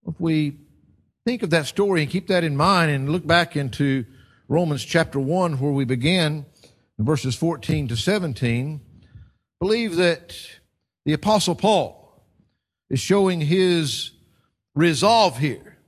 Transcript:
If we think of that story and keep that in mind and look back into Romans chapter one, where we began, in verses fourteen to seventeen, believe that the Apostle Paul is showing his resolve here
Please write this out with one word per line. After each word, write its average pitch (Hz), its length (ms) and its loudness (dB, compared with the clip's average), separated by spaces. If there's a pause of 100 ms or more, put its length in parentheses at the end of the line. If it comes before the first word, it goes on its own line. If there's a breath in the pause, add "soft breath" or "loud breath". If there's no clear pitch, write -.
If 165 140 -10
we 156 380 0 (680)
think 240 180 -2
of 170 80 -4
that 156 160 2
story 196 360 0
and 135 80 -4
keep 185 180 -4
that 180 160 2
in 147 120 -2
mind 165 340 4
and 139 180 -2
look 156 180 -2
back 170 300 2
into 135 480 -2 (440 soft breath)
Romans 147 360 0
chapter 160 340 0
one, 156 400 -2
where 139 140 -2
we 139 120 0
began, 151 640 0 (520 soft breath)
in 107 60 0
verses 131 300 -2
fourteen 156 540 -4
to 113 80 -4
seventeen, 143 840 -2 (760 soft breath)
believe 214 380 -2
that 175 400 -2 (680)
the 147 80 0
Apostle 190 440 0
Paul - 680 -2 (640)
is 131 120 -2
showing 190 400 0
his 165 720 0 (600)
resolve 170 640 4
here 135 500 -4